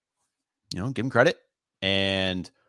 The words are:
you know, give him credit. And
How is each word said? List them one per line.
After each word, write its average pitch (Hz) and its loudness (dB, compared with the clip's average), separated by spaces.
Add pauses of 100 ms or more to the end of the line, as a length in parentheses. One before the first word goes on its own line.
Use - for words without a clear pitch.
(760)
you 85 -8
know, 127 -4
give 120 -6
him 135 -4
credit. 135 4 (440)
And 95 -2 (200)